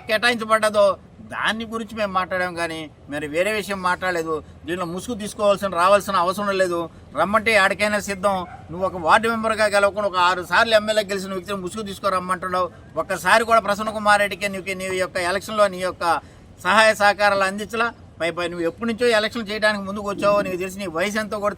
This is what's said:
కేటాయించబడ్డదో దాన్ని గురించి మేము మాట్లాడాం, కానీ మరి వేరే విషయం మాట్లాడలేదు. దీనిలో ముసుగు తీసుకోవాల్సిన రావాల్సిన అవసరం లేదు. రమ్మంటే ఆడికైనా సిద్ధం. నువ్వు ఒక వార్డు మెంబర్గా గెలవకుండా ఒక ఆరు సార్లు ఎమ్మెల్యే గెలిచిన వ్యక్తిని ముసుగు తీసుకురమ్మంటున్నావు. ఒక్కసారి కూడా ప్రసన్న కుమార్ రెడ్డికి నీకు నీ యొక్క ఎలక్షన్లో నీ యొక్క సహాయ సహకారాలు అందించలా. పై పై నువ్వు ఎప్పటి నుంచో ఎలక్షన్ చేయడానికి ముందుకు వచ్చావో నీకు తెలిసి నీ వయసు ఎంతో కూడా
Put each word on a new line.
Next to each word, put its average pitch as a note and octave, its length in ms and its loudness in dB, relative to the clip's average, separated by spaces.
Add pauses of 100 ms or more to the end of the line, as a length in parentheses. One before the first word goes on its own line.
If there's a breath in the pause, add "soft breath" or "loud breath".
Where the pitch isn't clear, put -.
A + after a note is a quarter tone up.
కేటాయించబడ్డదో G#3+ 760 2 (480)
దాన్ని F#3+ 400 -4
గురించి A3+ 260 -10
మేము G3+ 180 -2
మాట్లాడాం, F#3 420 -2
కానీ E3 200 -4 (320)
మరి D3 140 -6 (100)
వేరే F#3 240 2
విషయం G3 280 -6
మాట్లాడలేదు. F3 480 -2 (300 loud breath)
దీనిలో F3+ 280 -4
ముసుగు F#3+ 280 -8
తీసుకోవాల్సిన G3+ 480 0 (120)
రావాల్సిన G3 340 4 (100)
అవసరం G3 360 -2
లేదు. F3 180 0 (400 loud breath)
రమ్మంటే G#3 340 2 (100)
ఆడికైనా G3+ 360 0 (100)
సిద్ధం. G3 260 0 (360)
నువ్వు F3+ 180 -4
ఒక F3+ 160 -8
వార్డు G#3+ 280 4
మెంబర్గా A3 320 0 (100)
గెలవకుండా G3+ 360 2
ఒక F#3 160 -2
ఆరు F3+ 140 0 (100)
సార్లు A3 280 4
ఎమ్మెల్యే G#3+ 320 0
గెలిచిన G3 260 -4
వ్యక్తిని G3 280 -6
ముసుగు G#3+ 240 -8
తీసుకురమ్మంటున్నావు. F#3 800 -2 (340 loud breath)
ఒక్కసారి F#3+ 480 2
కూడా A3+ 180 6
ప్రసన్న G#3 300 -2
కుమార్ G#3 260 4
రెడ్డికి G3 320 -2
నీకు F#3+ 260 -6
నీ F#3+ 80 -6 (140)
యొక్క F3+ 140 -4 (140)
ఎలక్షన్లో G3+ 440 0
నీ F3+ 120 -10
యొక్క F3+ 180 -6 (600 loud breath)
సహాయ G#3+ 240 6 (120)
సహకారాలు G3+ 480 4
అందించలా. G#3+ 380 -4 (320)
పై E3 160 -2
పై F3 160 -4
నువ్వు E3+ 180 -4
ఎప్పటి G#3 200 -6
నుంచో A#3 160 -2 (140)
ఎలక్షన్ A3 300 -4
చేయడానికి G#3+ 380 0
ముందుకు G3+ 240 -8
వచ్చావో G3+ 340 2
నీకు F3+ 180 -4
తెలిసి F#3+ 180 -8
నీ G3 60 -6 (100)
వయసు G3+ 240 -2
ఎంతో G#3+ 240 -6
కూడా G3+ 120 -2